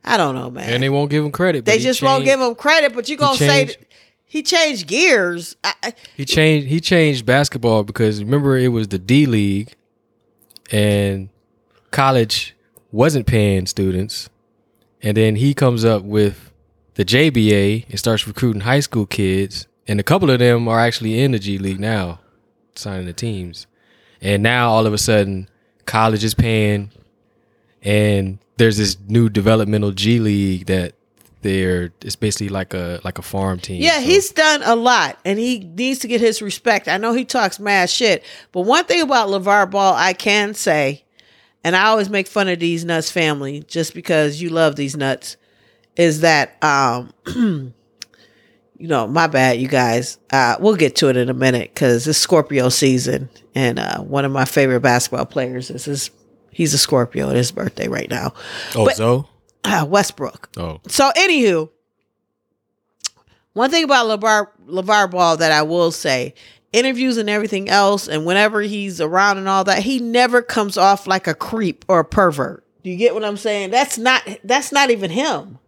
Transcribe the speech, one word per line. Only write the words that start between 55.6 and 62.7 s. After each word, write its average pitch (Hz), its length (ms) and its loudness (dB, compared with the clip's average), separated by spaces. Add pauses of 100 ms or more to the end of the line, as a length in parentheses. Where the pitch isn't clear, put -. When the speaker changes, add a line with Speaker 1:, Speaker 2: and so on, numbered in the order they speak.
Speaker 1:
is 127 140 -12
his, 143 260 -6 (400)
he's 156 220 -2
a 143 40 0
Scorpio. 131 520 0
It's 135 80 0
his 123 140 0
birthday - 360 -6
right - 220 -8
now. - 240 -6 (420)
Speaker 2:
Oh, 113 100 2
Speaker 1:
But, - 100 2
Speaker 2:
Zoe? 120 300 2 (400)
Speaker 1:
uh, 190 220 0
Westbrook. - 720 -2
Speaker 2:
Oh. 82 300 -8
Speaker 1:
So, 277 280 2
anywho, 240 540 2 (1800)